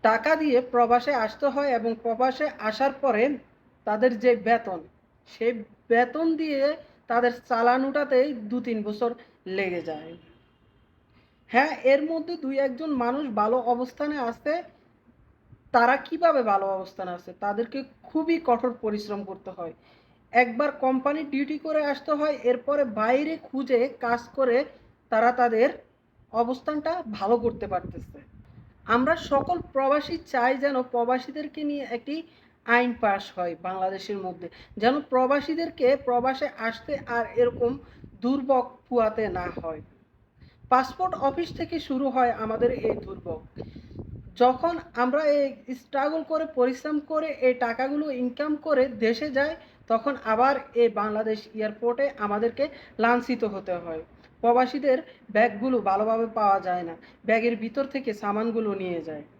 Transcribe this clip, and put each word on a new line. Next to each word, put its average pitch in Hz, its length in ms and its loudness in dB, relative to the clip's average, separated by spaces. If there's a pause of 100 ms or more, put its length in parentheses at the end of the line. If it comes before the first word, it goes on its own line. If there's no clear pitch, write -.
টাকা 226 320 4
দিয়ে 302 260 2
প্রবাসে 247 540 2
আসতে 226 320 -2
হয় 277 260 0
এবং 226 180 0 (120)
প্রবাসে 254 420 0 (140)
আসার 220 420 0
পরে 233 220 2 (640)
তাদের 214 320 2
যে 247 120 4 (140)
বেতন, 220 340 0 (520)
সেই 233 220 -2 (340)
বেতন 247 400 4 (100)
দিয়ে 302 240 0 (460)
তাদের 240 260 4 (120)
চালান 240 400 4
উঠাতেই 277 420 2 (200)
দু 247 140 -4
তিন 226 220 -4
বছর 214 260 -2 (380)
লেগে 185 340 -2
যায়। 160 320 -8 (1400)
হ্যাঁ, 277 220 4 (100)
এর 277 260 6
মধ্যে 330 280 -4
দুই 269 220 -6
একজন 277 300 -2 (140)
মানুষ 262 200 -2 (180)
ভালো 220 160 2 (160)
অবস্থানে 269 440 -4 (120)
আছে। 208 240 -4 (1200)
তারা 247 240 6
কিভাবে 320 460 0
ভালো 196 220 2 (120)
অবস্থানে 185 400 -10
আছে? 180 140 -18 (120)
তাদেরকে 226 360 -4 (300)
খুবই 320 360 0
কঠোর 240 260 2 (120)
পরিশ্রম 208 460 -4
করতে 190 280 -12
হয়। 165 160 -10 (600)
একবার 240 360 2 (140)
কোম্পানি 262 380 0 (100)
ডিউটি 277 340 -2
করে 311 160 0 (100)
আসতে 277 280 -4
হয়, 294 160 0 (140)
এরপরে 277 340 0 (160)
বাইরে 269 340 2 (140)
খুঁজে 262 320 0 (260)
কাজ 240 160 0 (160)
করে 254 200 2 (540)
তারা 233 180 4 (120)
তাদের 240 280 4 (640)
অবস্থানটা 262 580 -2 (260)
ভালো 202 260 2
করতে 233 240 -4
পারতেছে। - 500 -8 (680)
আমরা 254 260 2 (180)
সকল 294 260 2 (160)
প্রবাসী 285 420 0 (180)
চাই 254 200 2 (100)
যেন 277 120 0 (180)
প্রবাসীদেরকে 254 760 -2
নিয়ে 285 160 -4 (100)
একটি 277 200 -8 (500)
আইন 240 260 4 (100)
পাস 196 220 0 (120)
হয় 175 180 -4 (140)
বাংলাদেশের 190 580 -4
মধ্যে, 175 220 -10 (300)
যেন 233 180 4 (160)
প্রবাসীদেরকে 285 760 2 (200)
প্রবাসে 254 400 0 (200)
আসতে 226 260 -6 (140)
আর 233 180 0 (160)
এরকম 480 300 2 (520)
দুর্ভোগ 262 420 2 (220)
পোয়াতে 220 360 0 (140)
না 175 100 -6 (140)
হয়। 160 200 -8 (880)
পাসপোর্ট 262 420 2 (160)
অফিস 320 200 -4 (100)
থেকে 339 160 -6 (120)
শুরু 277 180 -2 (100)
হয় 247 160 4 (120)
আমাদের 220 280 0 (160)
এই 214 80 0 (100)
দুর্ভোগ। 180 340 -10 (960)
যখন 254 360 4 (300)
আমরা 254 180 0 (140)
এই 285 120 2 (340)
স্ট্রাগল 294 400 -2 (100)
করে, 320 140 0 (120)
পরিশ্রম 262 400 0 (140)
করে, 311 180 -2 (180)
এই 254 80 4 (100)
টাকাগুলো 269 400 -2 (180)
ইনকাম 269 320 -2
করে 294 280 2 (220)
দেশে 233 260 0
যাই, 285 220 0 (340)
তখন 226 260 2 (120)
আবার 240 300 4 (260)
এই 233 80 6 (120)
বাংলাদেশ 214 380 -2 (180)
এয়ারপোর্টে 233 480 -2 (200)
আমাদেরকে 226 400 0 (340)
লাঞ্ছিত 240 420 2 (120)
হতে 190 300 -4
হয়। 165 180 -8 (400)
প্রবাসীদের 254 580 4 (320)
ব্যাগগুলো 233 460 2 (120)
ভালোভাবে 220 380 0 (100)
পাওয়া 196 300 4
যায় 180 220 -2
না, 165 60 -10 (300)
ব্যাগের 226 380 2
ভিতর 254 300 -2
থেকে 269 200 -4
সামানগুলো 214 580 -2 (100)
নিয়ে 180 260 -4
যায়। 151 160 -10 (160)